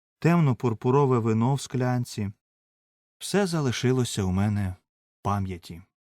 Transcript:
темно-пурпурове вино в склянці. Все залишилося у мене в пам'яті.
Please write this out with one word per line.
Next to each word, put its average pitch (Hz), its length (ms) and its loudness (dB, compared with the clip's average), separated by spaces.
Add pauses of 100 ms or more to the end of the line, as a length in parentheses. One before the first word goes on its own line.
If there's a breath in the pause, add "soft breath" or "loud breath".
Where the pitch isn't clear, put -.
(200)
темно-пурпурове 135 1000 2
вино 113 360 2
в 131 60 -4
склянці. 123 720 -4 (840)
Все 202 280 0
залишилося 131 760 0
у 92 80 -2
мене 101 440 -2 (360)
в - 120 -20
пам'яті. 95 600 -6 (340)